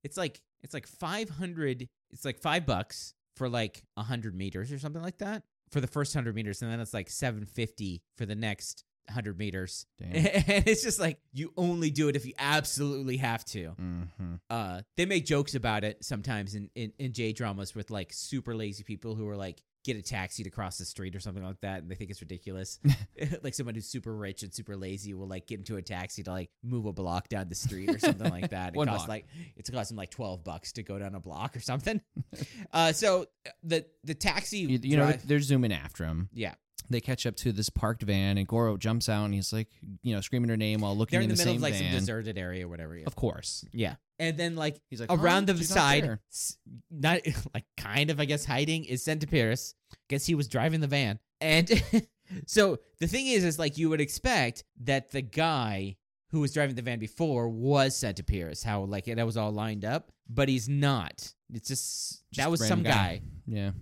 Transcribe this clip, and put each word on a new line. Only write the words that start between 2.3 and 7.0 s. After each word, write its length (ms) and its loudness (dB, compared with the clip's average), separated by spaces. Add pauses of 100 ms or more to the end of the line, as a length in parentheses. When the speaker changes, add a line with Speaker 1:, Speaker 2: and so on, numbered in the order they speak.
Speaker 1:
five 260 0
bucks 480 -2 (240)
for, 120 -2
like, 340 -2 (120)
a 80 -6
hundred 320 -4
meters 360 -4
or 80 -6
something 220 -8
like 180 -8
that 240 -6 (280)
for 80 2
the 80 0
first 260 -2
hundred 220 0
meters, 280 -4
and 80 -2
then 80 -2
it's, 140 -6
like, 160 -4